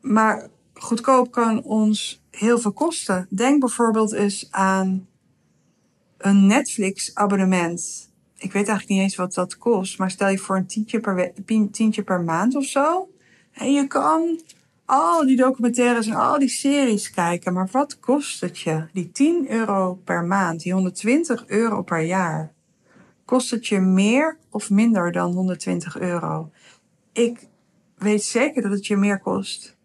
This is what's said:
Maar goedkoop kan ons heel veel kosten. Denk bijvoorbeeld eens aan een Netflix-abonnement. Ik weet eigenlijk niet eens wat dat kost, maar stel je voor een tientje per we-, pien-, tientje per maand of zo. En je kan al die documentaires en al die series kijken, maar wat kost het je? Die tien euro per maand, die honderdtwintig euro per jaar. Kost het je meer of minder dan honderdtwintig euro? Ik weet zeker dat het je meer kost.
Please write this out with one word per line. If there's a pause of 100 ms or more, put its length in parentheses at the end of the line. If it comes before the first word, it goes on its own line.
Maar (260)
goedkoop
kan
ons
heel
veel
kosten.
Denk
bijvoorbeeld
eens
aan (1160)
een
Netflix-abonnement. (260)
Ik
weet
eigenlijk
niet
eens
wat
dat
kost,
maar
stel
je
voor
een
tientje
per
we-, (120)
pien-,
tientje
per
maand
of
zo. (440)
En
je
kan (440)
al
die
documentaires
en
al
die
series
kijken,
maar
wat
kost
het
je?
Die
tien
euro (100)
per
maand,
die
honderdtwintig
euro
per
jaar. (720)
Kost
het
je
meer (120)
of
minder
dan
honderdtwintig
euro? (640)
Ik (500)
weet
zeker
dat
het
je
meer
kost.